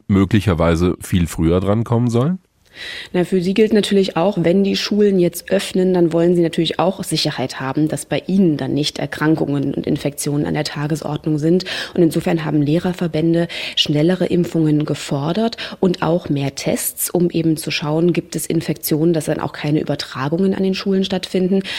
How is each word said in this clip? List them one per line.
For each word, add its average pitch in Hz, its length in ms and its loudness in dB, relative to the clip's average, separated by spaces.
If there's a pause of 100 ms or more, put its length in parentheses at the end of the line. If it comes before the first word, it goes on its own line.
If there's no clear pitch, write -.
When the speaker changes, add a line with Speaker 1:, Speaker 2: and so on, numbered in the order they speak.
Speaker 1:
möglicherweise 87 920 4
viel 87 260 0
früher 82 340 2
drankommen 113 500 0
sollen? 135 300 0 (720)
Speaker 2:
Na, 180 120 2
für 185 160 0
sie 190 140 0
gilt 220 180 4
natürlich 196 440 2
auch, 185 260 0
wenn 180 200 4
die 196 140 0
Schulen 202 420 2
jetzt 175 320 0
öffnen, 185 440 2
dann 170 180 4
wollen 170 240 4
sie 175 60 4
natürlich 165 360 -2
auch 185 240 0
Sicherheit 151 560 -4
haben, 135 300 0
dass 147 180 -6
bei 151 220 -4
ihnen 180 280 4
dann 135 160 -4
nicht 143 280 -2
Erkrankungen 143 760 0
und - 100 -4
Infektionen 147 600 -2
an 160 80 -2
der 151 80 0
Tagesordnung 151 760 -4
sind. 170 260 2 (300)
Und 180 80 4
insofern 165 420 0
haben 151 180 0
Lehrerverbände 165 840 0 (260)
schnellere 165 520 2
Impfungen 160 580 2
gefordert 156 720 -2 (240)
und 180 220 0
auch 165 260 0
mehr 139 260 -2
Tests, - 560 -6
um 175 200 2
eben 160 260 0
zu 156 160 -8
schauen, 160 400 0
gibt 165 240 -4
es 151 100 -6
Infektionen, 165 680 0
dass 156 120 0
dann - 160 -2
auch - 140 -6
keine 151 260 0
Übertragungen 165 720 -2
an 196 80 -4
den 190 120 0
Schulen 190 280 0
stattfinden. 185 600 0 (140)